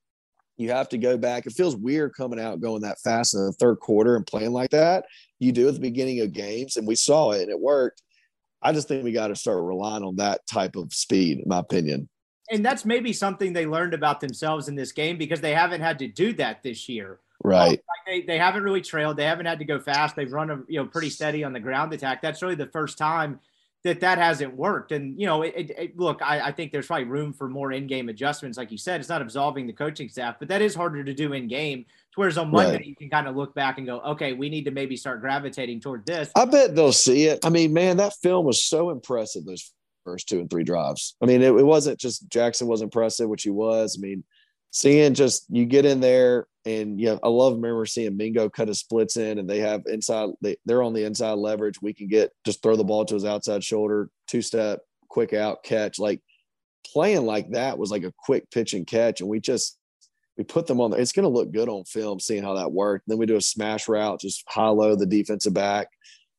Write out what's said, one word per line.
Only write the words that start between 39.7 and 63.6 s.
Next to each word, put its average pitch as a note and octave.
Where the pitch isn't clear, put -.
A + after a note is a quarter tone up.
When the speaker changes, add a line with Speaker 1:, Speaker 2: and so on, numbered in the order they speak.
Speaker 1:
first -
two F2+
and F2
three E2+
drives. D#2
I A#2+
mean, B2
it, C3
it C3+
wasn't D3
just -
Jackson A#2
was A2+
impressive, A2+
which G#2+
he G#2
was. A2
I F#2+
mean, G2
seeing D3
just, B2+
you A#2+
get C#3
in C#3
there B2+
and, G#2+
you A2+
know, A2
I -
love, B2
remember A#2
seeing G#2+
Mingo A2
cut A2
his G2+
splits A2+
in, G#2+
and F#2+
they G2+
have G#2+
inside, A2
they, G2+
they're B2
on A#2
the G#2+
inside A2
leverage. G#2
We G#2
can G2+
get, G#2+
just -
throw A2
the G#2+
ball G#2+
to G#2+
his G2+
outside G#2
shoulder, G#2+
two-step, A2
quick A2+
out G#2+
catch. G#2+
Like, G2+
playing E3
like G#2+
that A#2
was F#2+
like G2+
a F2+
quick -
pitch A2+
and F2+
catch. A2+
And F#2
we G#2+
just, -
we G#2+
put E3
them B2
on A#2
the, F#2
it's B2
gonna G3
look A#2+
good A2
on G2+
film, G#2+
seeing G2+
how G2
that F2
worked. G2
Then A2
we A2+
do A2
a G2
smash G#2+